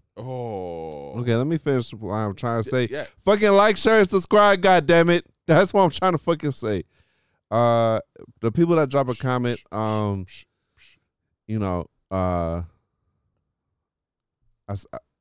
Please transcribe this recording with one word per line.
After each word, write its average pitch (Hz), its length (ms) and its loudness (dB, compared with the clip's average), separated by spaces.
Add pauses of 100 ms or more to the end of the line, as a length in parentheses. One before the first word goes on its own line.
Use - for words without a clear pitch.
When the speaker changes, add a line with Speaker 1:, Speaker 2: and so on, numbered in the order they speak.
(160)
Speaker 1:
Oh. 90 1040 -12
Speaker 2:
Okay, 120 160 0
let 127 100 0
me 160 120 -2
finish 131 340 -2
what 104 220 -8
I'm 107 200 -4
trying 117 280 -6
to 113 100 -8
Speaker 1:
Y-, 127 140 -2
Speaker 2:
say. - 40 -6
Speaker 1:
yeah. 143 140 -10 (220)
Speaker 2:
Fucking 208 240 4
like, 196 260 4
share, 220 240 4
and 190 80 4
subscribe, 202 540 4
God 180 240 4
damn 170 240 4
it! 170 160 0 (200)
That's 180 280 4
what 196 80 6
I'm 170 80 4
trying 185 220 -2
to 165 60 -2
fucking 151 340 -4
say. 104 320 -4 (680)
Uh, 117 500 2 (400)
the 113 100 -2
people 170 260 2
that 151 120 2
drop 135 220 -2
a - 20 -2
Speaker 1:
Psh, - 80 -8
Speaker 2:
comment, 123 400 -2 (100)
Speaker 1:
psh, 98 80 -10
Speaker 2:
um, 107 460 -4
Speaker 1:
psh, - 220 -20 (340)
psh. - 160 -20 (500)
Speaker 2:
you 107 120 -6
know, 90 260 -4 (260)
uh, 87 520 -2 (2000)
I 101 60 -10
s-, 98 220 -10
uh, - 40 -12 (220)